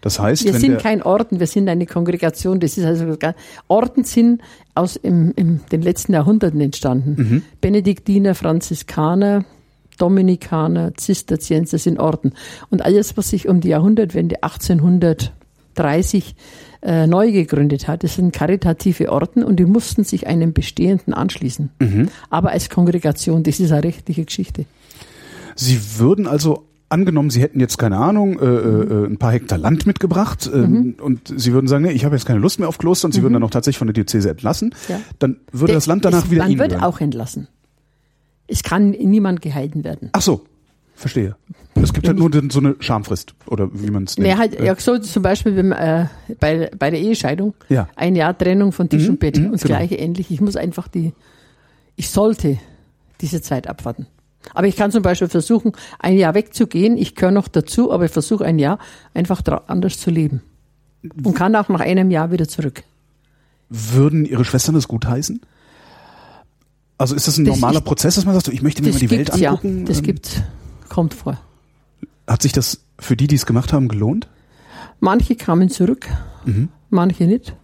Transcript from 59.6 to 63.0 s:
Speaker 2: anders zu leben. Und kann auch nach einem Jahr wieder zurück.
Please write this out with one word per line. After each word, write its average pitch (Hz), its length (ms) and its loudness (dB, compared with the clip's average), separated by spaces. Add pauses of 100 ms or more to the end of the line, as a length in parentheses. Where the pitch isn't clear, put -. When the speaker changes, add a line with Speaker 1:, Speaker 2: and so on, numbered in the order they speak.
Speaker 2:
anders 185 320 -4
zu - 120 -4
leben. 151 320 -2 (800)
Und 180 120 0
kann 180 200 2
auch 208 140 0
nach 180 120 0
einem 185 300 2
Jahr 165 220 0
wieder 170 160 -2
zurück. - 340 -6 (840)